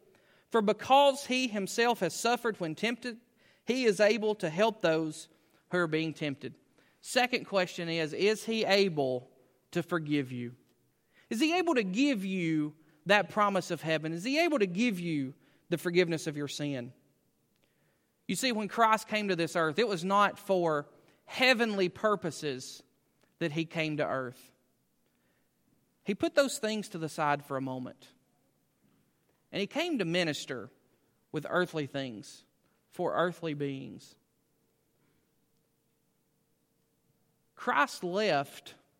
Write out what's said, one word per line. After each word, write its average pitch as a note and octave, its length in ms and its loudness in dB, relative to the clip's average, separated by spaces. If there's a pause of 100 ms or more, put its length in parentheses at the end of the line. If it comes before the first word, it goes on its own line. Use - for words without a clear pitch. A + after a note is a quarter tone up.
(500)
For A3+ 120 4
because C4+ 640 4
He B3+ 220 0
Himself G#3+ 520 0
has E3+ 140 0
suffered A#3 440 0
when D#3+ 160 -4
tempted, A#3 440 -4 (480)
He B3+ 180 0
is G3+ 160 4
able G#3+ 360 4
to E3 120 -4
help G#3 320 0
those D#3+ 480 0 (440)
who F3+ 60 2
are F3 80 2
being D#3+ 280 -2
tempted." C#3 400 -8 (460)
Second B3 440 0
question F3+ 440 -2
is, D#3+ 240 -2
is G#3 320 0
He A3 200 -2
able D3+ 640 2 (400)
to E3+ 140 -2
forgive D3 480 -2
you? A#2+ 240 -8 (720)
Is A3+ 100 -2
He D#4 160 4
able E4+ 200 2
to A3+ 80 4
give G#3 400 2
you E3 500 0 (320)
that G3 240 4
promise G3+ 400 0
of E3 100 -4
heaven? D#3+ 320 -2
Is E3+ 120 -6
He C#4 160 0
able D#4 180 2
to G#3 80 2
give F#3+ 320 0
you D3 360 -4 (340)
the E3 100 -2
forgiveness E3+ 480 2
of D3 100 -4
your C#3+ 120 -6
sin? C3 440 -6 (1300)
You F#3+ 80 -4
see, B3+ 160 0
when G#3+ 160 -2
Christ A3 400 2
came G#3 220 -2
to F#3 80 0
this E3 180 -2
earth, D#3+ 240 0
it A#3+ 80 4
was F3+ 180 -2
not G3 360 2
for E3 480 0 (360)
heavenly A3+ 640 2
purposes D#3 920 -4 (560)
that E3 140 -2
He D#3+ 120 -2
came D#3 340 -2
to D3 80 0
earth. B2 440 -6 (1500)
He G3+ 140 -4
put E4 180 -2
those C#4 240 2
things G#3+ 300 -4
to F3 100 -10
the D#3+ 100 -4
side D3 360 0
for C#3+ 120 -6
a C3 60 -4
moment. C3 460 -8 (1400)
And F3+ 80 -4
He G3+ 80 -2
came D#4 320 -2
to F#3 40 0
minister D#3 640 -2 (640)
with D3+ 180 -6
earthly D#3+ 380 0
things C3 560 -10 (480)
for E3+ 240 -4
earthly E3 400 -2
beings. C#3 640 -10 (3500)
Christ B3 500 0
left F3 680 -2 (240)